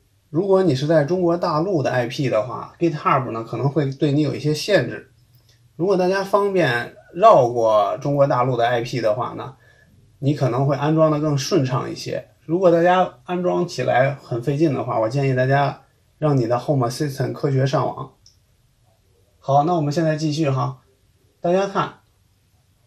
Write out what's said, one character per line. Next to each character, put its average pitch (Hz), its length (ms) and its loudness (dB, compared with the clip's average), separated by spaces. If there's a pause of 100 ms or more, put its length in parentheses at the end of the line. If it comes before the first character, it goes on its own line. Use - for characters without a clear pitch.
(300)
如 175 160 -2
果 190 160 4
你 151 140 2
是 147 100 -4
在 156 180 4
中 180 160 -2
国 170 160 2
大 170 240 -2
陆 175 220 0
的 127 80 0
I 123 160 0
P 131 220 -4
的 107 180 0
话， 110 320 -12
GitHub 151 540 0
呢 113 100 -6
可 113 140 -10
能 127 120 -2
会 139 220 -2
对 139 220 0
你 147 100 2
有 135 140 -2
一 - 20 -8
些 147 160 -2
限 151 340 0
制。 104 220 -12 (640)
如 160 100 -4
果 190 120 2
大 180 100 0
家 196 160 0
方 202 300 0
便 120 420 0 (180)
绕 170 360 4
过 110 500 2
中 143 160 -4
国 139 140 4
大 123 160 2
陆 131 120 -2
的 117 120 2
I 120 140 0
P 120 180 -6
的 107 140 0
话 113 200 -8
呢， 120 220 -14 (640)
你 139 140 0
可 135 140 -2
能 123 160 0
会 139 120 0
安 147 180 0
装 156 160 4
的 147 80 0
更 151 180 0
顺 135 280 0
畅 120 260 -4
一 113 60 -8
些。 - 320 -8 (180)
如 170 140 -2
果 180 100 6
大 170 120 4
家 180 420 2
安 180 180 -6
装 180 240 -2
起 - 160 -8
来 127 320 2
很 - 260 -8
费 139 160 -2
劲 156 160 2
的 117 120 -4
话， 113 160 -2
我 113 80 2
建 135 200 0
议 131 60 2
大 127 100 2
家 139 380 0 (360)
让 147 180 2
你 120 100 2
的 120 120 0
Home 131 300 0
Assistant 135 440 -4
科 139 180 -2
学 131 160 2
上 131 180 0
网。 - 300 -8 (1300)
好， 143 240 2
那 175 100 0
我 165 60 0
们 147 120 -2
现 165 120 0
在 156 100 2
继 151 160 -4
续 147 180 -2
哈。 131 340 -4 (580)
大 175 120 0
家 196 140 2
看， 196 340 -4 (880)